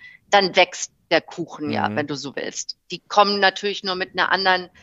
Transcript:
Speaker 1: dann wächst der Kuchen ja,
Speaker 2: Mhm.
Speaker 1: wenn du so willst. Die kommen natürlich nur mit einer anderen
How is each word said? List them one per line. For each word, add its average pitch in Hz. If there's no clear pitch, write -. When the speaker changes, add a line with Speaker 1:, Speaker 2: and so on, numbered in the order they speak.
Speaker 1:
dann 196
wächst -
der 160
Kuchen -
ja, -
Speaker 2:
Mhm. 104
Speaker 1:
wenn 147
du 147
so 135
willst. -
Die 175
kommen 202
natürlich 190
nur 190
mit 180
einer 175
anderen 185